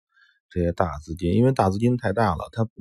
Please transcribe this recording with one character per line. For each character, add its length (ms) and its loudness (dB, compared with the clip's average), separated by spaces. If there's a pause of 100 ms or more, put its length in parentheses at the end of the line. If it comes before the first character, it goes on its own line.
(500)
这 100 -6
些 140 0
大 260 -4
资 160 -10
金， 180 -2
因 120 4
为 80 4
大 160 2
资 80 0
金 180 2
太 160 -2
大 240 0
了， 160 -8
它 140 -2
不 160 -8